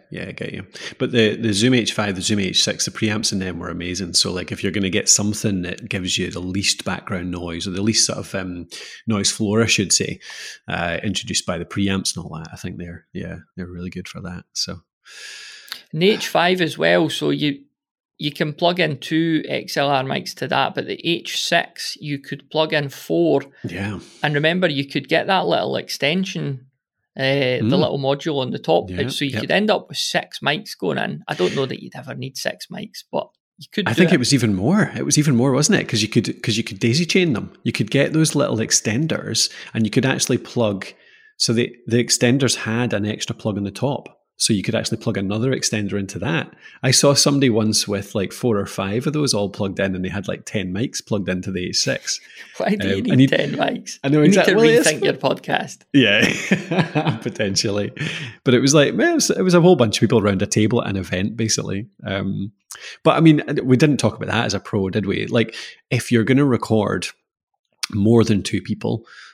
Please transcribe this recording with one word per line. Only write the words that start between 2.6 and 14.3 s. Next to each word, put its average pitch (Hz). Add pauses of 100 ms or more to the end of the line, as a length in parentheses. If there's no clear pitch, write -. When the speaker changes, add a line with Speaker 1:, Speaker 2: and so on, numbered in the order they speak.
Speaker 1:
six, -
the 101
preamps 110
in 104
them 92
were 90
amazing. 90
So, -
like, 90
if 110
you're 101
gonna 95
get 107
something 104
that 90
gives 92
you 90
the 92
least 92
background 90
noise 85
or 98
the 92
least 104
sort -
of, 98
um, 90 (380)
noise 104
floor, 110
I 107
should 95
say, - (480)
uh, 87
introduced -
by 92
the 85
preamps 98
and 87
all 85
that, 80
I 85
think 90
they're, 87
yeah, 87 (200)
they're 92
really 90
good 90
for -
that. 87